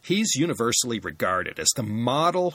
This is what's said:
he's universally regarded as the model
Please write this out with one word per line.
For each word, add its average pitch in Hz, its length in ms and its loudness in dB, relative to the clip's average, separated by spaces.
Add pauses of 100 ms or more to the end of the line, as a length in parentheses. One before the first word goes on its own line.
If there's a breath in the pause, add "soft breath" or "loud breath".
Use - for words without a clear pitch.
he's 202 340 0
universally 120 640 0
regarded 90 580 -2
as 78 160 2
the 127 80 -4
model 147 720 0